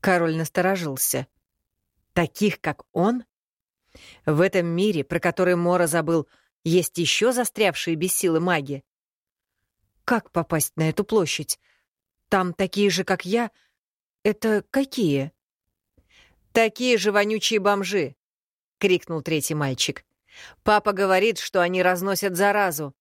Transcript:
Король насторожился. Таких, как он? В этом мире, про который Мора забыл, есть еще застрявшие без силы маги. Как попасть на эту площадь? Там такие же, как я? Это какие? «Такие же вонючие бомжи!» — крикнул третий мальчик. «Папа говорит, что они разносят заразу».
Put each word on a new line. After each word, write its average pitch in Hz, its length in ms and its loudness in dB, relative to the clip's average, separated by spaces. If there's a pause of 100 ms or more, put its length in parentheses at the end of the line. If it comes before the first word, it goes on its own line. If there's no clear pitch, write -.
Король 170 360 2
насторожился. 160 880 -2 (840)
Таких, 175 480 0
как - 220 -6 (100)
он? 226 320 0 (1000)
В 151 160 2
этом 185 240 2
мире, 170 380 0
про 170 160 -4
который 180 360 0
Мора 175 320 2
забыл, 160 400 0 (360)
есть 170 340 0
еще 180 340 0
застрявшие 208 640 -2
без 180 180 -2
силы 165 260 0
маги. 143 440 -2 (1200)
Как - 260 -2
попасть - 460 -4
на 160 120 0
эту 196 140 -2
площадь? 180 560 -2 (720)
Там 180 240 0
такие 202 360 0
же, 180 140 -2
как 185 220 -2
я? 226 260 -2 (720)
Это 208 480 0
какие? 165 600 -2 (1300)
«Такие 226 380 2
же 196 160 0
вонючие 208 480 0
бомжи!» — 190 560 -2 (640)
крикнул 170 420 0
третий 160 320 -2
мальчик. 139 500 -4 (600)
«Папа 208 280 4
говорит, 190 480 2
что - 220 -2
они 180 200 0
разносят 185 540 0
заразу». 180 640 0